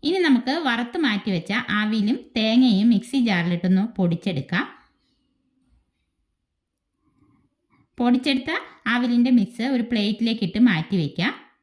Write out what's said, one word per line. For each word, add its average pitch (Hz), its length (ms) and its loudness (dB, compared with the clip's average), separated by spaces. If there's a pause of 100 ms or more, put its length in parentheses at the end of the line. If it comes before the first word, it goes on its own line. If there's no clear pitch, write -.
ഇനി 370 180 0
നമുക്ക് 262 280 2 (120)
വറുത്ത് 240 400 -4
മാറ്റി 214 300 -2
വെച്ച 170 180 -6 (280)
അവിലും 214 360 0 (180)
തേങ്ങയും 226 580 4
മിക്സി 226 260 0 (100)
ജാറിലിട്ടൊന്ന് 180 540 2 (140)
പൊടിച്ചെടുക്കാം. 175 720 -2 (3250)
പൊടിച്ചെടുത്ത 254 520 0 (420)
അവിലിൻ്റെ 240 460 2
മിക്സ് 226 360 -2
ഒരു 240 160 0
പ്ലേറ്റിലേക്ക് 220 580 -2
ഇട്ട് 214 200 -4
മാറ്റി 165 320 -2
വയ്ക്കാം. 165 320 -4 (300)